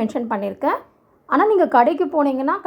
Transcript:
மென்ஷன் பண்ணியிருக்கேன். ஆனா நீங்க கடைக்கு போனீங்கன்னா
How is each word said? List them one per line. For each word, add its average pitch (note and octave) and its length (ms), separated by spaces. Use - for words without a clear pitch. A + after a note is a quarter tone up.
மென்ஷன் A3+ 320
பண்ணியிருக்கேன். G3+ 440
ஆனா E4+ 180
நீங்க F4+ 240
கடைக்கு C#4+ 380
போனீங்கன்னா C#4+ 420